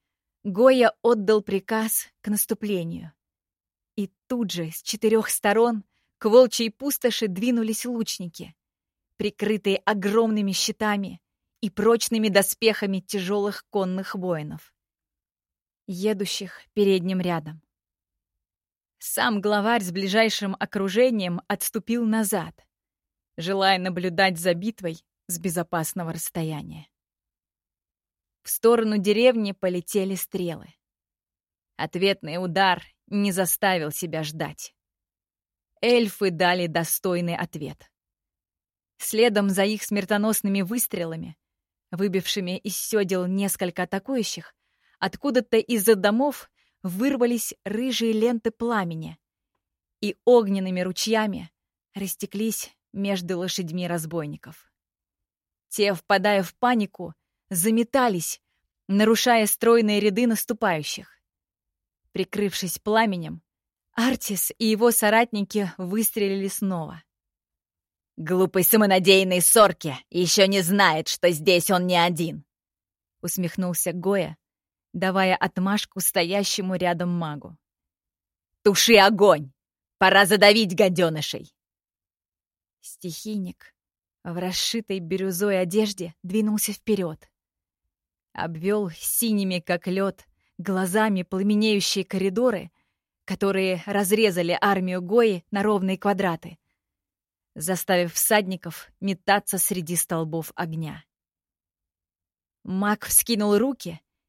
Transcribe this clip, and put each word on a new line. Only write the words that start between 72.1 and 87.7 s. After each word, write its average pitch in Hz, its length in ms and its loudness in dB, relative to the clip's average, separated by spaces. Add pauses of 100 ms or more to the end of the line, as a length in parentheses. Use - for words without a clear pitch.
усмехнулся 175 720 -4
Гоя — 175 440 -2 (560)
давая 190 440 0
отмашку 190 640 -2
стоящему 185 760 -2
рядом 175 340 0
магу. 160 460 -6 (1080)
"Туши 214 340 6
огонь! 190 560 6 (460)
Пора 196 280 6
задавить 208 480 6
гадёнышей!" 165 800 0 (1300)
Стихийник - 920 -10 (500)
в 175 140 -6
расшитой 190 600 -4
бирюзой 185 600 -2
одежде 185 600 -2
двинулся 214 500 -2
вперёд. 185 560 -4 (1040)